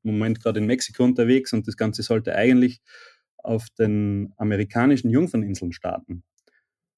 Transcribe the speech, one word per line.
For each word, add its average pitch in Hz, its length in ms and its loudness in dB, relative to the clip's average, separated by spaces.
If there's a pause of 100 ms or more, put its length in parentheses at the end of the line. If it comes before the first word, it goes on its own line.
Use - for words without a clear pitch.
Moment 110 400 -2
grad 110 140 -2
in 107 100 -2
Mexiko 127 380 -2
unterwegs 123 480 2
und 113 160 -2
das 110 80 -8
Ganze 110 260 -2
sollte 110 320 -2
eigentlich 123 460 2 (580)
auf 113 300 -6 (100)
den 104 600 0
amerikanischen 117 720 0
Jungferninseln 107 640 0
starten. 87 520 -10 (720)